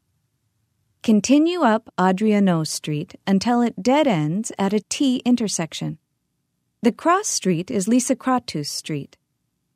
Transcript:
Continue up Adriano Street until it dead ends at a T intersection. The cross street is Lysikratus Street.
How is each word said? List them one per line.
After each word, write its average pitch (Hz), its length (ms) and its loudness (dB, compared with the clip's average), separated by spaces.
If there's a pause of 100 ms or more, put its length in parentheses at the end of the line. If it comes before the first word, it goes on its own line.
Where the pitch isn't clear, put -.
(1040)
Continue 294 580 2
up 226 400 0
Adriano 190 640 2
Street 151 500 -8 (120)
until 226 360 2
it 214 200 -4
dead 277 240 2
ends 170 520 -2
at 196 140 0
a 214 80 0
T 262 440 -2
intersection. 185 760 -2 (840)
The 233 100 2
cross 359 360 0
street 185 420 -2
is 202 180 -2
Lysikratus 240 800 -2
Street. - 480 -10 (600)